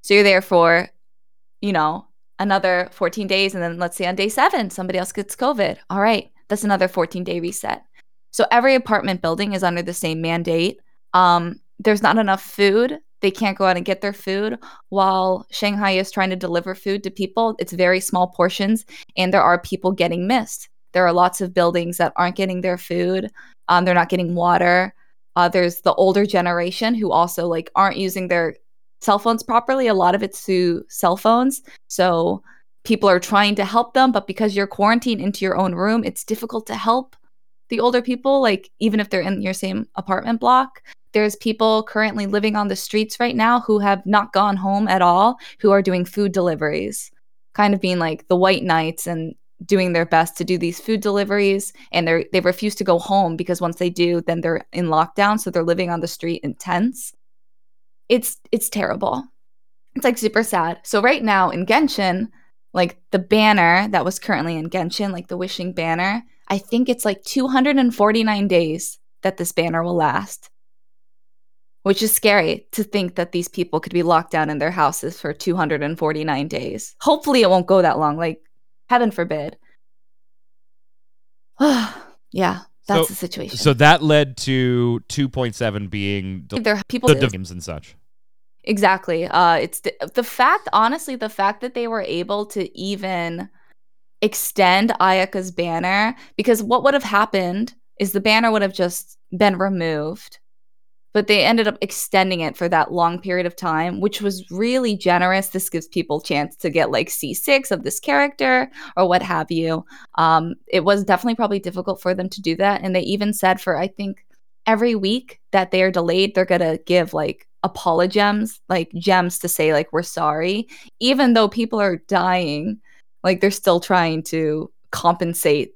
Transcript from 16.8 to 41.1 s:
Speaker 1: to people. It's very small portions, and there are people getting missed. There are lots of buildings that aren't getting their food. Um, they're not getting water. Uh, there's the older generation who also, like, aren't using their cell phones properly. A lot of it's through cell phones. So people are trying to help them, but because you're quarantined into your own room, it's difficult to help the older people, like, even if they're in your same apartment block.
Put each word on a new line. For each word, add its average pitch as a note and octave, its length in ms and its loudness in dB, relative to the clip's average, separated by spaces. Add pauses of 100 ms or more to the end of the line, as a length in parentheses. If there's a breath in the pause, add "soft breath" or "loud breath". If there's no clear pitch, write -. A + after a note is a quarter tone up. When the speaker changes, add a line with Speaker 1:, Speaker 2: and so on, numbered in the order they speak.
Speaker 1:
to G3 80 -8
people. A3 480 -2
It's F3+ 140 -6
very F3+ 260 2
small F3+ 280 0
portions, G3 580 0 (300 loud breath)
and F#3 180 0
there G3+ 100 6
are F3 180 4
people F#3 300 -2
getting F3 360 -2
missed. A3 420 -4 (240)
There F3+ 120 4
are E3+ 80 4
lots F3+ 280 2
of F3+ 120 -4
buildings F3 440 0
that E3+ 180 0
aren't F3+ 220 0
getting F#3+ 240 -2
their F3+ 160 -2
food. F3+ 520 -4 (380 loud breath)
Um, F3 180 4
they're F3+ 80 4
not F3 160 4
getting F3 260 -2
water. F3 580 2 (420)
Uh, F3 140 4
there's F3 320 0
the - 140 2
older G3 300 4
generation F#3 680 -2
who G#3+ 160 -2
also, F3 360 0
like, E3+ 280 -4
aren't G3 220 2
using F#3 300 -4
their E3+ 280 0 (460)
cell G3+ 180 2
phones A3+ 240 -2
properly. B3 440 0
A A3 60 2
lot F3+ 220 4
of G#3 80 -2
it's G3 180 -10
through F3+ 460 -2
cell F3+ 300 0
phones. A#3+ 440 2 (260 loud breath)
So F3 540 0 (420 soft breath)
people G#3 260 2
are F3+ 100 4
trying G#3 360 2
to G3 100 -2
help A#3 280 -2
them, C4 180 4
but G#3 160 -2
because G3 280 -2
you're G3+ 120 0
quarantined A3+ 540 0
into G3 220 -4
your F#3+ 140 -2
own F#3 160 0
room, G#3 300 0
it's - 200 -8
difficult A3+ 440 -8
to A#3 80 -8
help A3+ 400 -2 (540)
the A#3 100 -4
older B3 220 2
people, B3+ 400 0
like, G3+ 280 0 (100)
even G#3+ 200 0
if G3+ 100 -4
they're F#3 120 -2
in F#3+ 200 -4
your F#3+ 120 -4
same G3 420 -6
apartment G3 440 -4
block. B3+ 440 0 (300 loud breath)